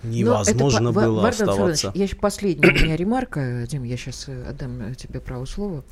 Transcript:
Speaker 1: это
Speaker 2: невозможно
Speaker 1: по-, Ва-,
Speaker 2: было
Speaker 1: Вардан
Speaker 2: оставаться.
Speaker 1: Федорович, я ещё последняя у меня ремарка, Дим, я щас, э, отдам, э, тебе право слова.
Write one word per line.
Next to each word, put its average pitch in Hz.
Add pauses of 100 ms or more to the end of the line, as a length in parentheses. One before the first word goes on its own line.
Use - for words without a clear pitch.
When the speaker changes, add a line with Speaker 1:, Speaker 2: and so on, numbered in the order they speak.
Speaker 1:
это 117
Speaker 2:
невозможно 120
Speaker 1:
по-, 147
Ва-, -
Speaker 2:
было 117
Speaker 1:
Вардан 220
Speaker 2:
оставаться. 196
Speaker 1:
Федорович, 98
я 202
ещё 185
последняя 185
у -
меня 156
ремарка, 156
Дим, 135
я 123
щас, -
э, 127
отдам, 123
э, 113
тебе -
право 127
слова. 185